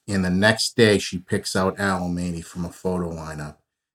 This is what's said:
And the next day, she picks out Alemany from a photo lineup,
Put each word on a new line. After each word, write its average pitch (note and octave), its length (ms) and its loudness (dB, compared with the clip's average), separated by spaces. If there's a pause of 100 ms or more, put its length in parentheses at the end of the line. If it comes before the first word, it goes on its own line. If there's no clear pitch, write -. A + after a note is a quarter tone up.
And G2 160 2
the F2+ 60 0
next F#2+ 440 2
day, G#2+ 240 6
she F#2+ 200 -4
picks - 360 -4
out F#2+ 220 0
Alemany F2+ 680 -2
from F2 220 -8
a E2 80 -8
photo F2+ 380 -4
lineup, D#2 480 -10 (360)